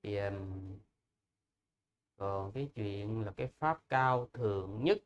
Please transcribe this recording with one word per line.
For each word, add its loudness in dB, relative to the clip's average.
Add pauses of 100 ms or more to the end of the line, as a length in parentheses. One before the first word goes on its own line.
thì, -2
ừm, -4 (1400)
còn -2
cái -4
chuyện -2
là -4
cái -2 (100)
pháp 0 (100)
cao 4
thượng 0
nhất 6